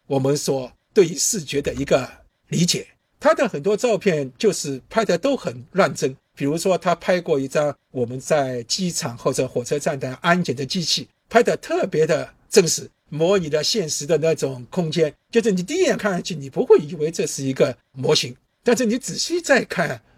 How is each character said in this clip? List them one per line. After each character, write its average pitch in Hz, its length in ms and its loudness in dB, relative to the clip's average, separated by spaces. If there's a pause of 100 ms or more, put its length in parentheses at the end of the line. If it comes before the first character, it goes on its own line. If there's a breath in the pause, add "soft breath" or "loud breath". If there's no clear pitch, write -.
我 139 120 0
们 135 160 2
所 135 340 -4 (240)
对 185 120 8
于 165 100 -2
视 - 260 -2
觉 143 200 -4
的 139 120 -4
一 131 120 -6
个 139 240 0 (400)
理 175 160 0
解？ 98 200 -2 (340)
他 302 140 4
的 302 140 2
很 147 160 -6
多 202 120 2
照 220 220 2
片 151 400 0
就 214 140 4
是 139 380 -6
拍 220 160 0
的 175 120 2
都 277 180 0
很 123 360 -8
乱 175 240 2
真， 135 180 -2 (220)
比 - 80 -6
如 143 140 0
说 175 200 2
他 170 180 0
拍 180 260 0
过 160 180 0
一 135 80 -2
张 147 260 0 (180)
我 123 140 -2
们 123 140 -6
在 131 440 0
机 180 280 -4
场 120 260 -6
或 147 140 -2
者 131 160 0
火 123 160 -4
车 147 160 -4
站 151 180 -2
的 131 180 -8
安 175 280 2
检 135 100 -2
的 127 120 -6
机 180 180 -4
器， - 240 -2 (220)
拍 233 120 6
得 185 140 2
特 320 320 -2
别 156 180 0
的 147 240 0 (200)
真 185 180 6
实， 147 220 -4 (180)
模 170 300 2
拟 160 120 -4
了 151 140 0
现 160 260 -2
实 143 160 -6
的 160 120 2
那 160 180 2
种 131 340 -6
空 165 220 -2
间， - 220 0 (180)
就 233 100 4
是 220 120 2
你 180 100 0
第 285 120 -6
一 370 80 2
眼 262 140 2
看 208 140 -2
上 175 100 -4
去 185 140 -8
你 135 140 -10
不 185 160 -2
会 403 140 8
以 151 160 -6
为 160 140 -2
这 170 160 -2
是 143 160 -6
一 135 120 -2
个 131 240 2 (160)
模 123 200 0
型， 123 220 -2 (260)
但 240 140 2
是 240 100 2
你 220 120 0
仔 190 200 -10
细 339 220 -4
再 269 240 2
看， 147 380 -6 (160 soft breath)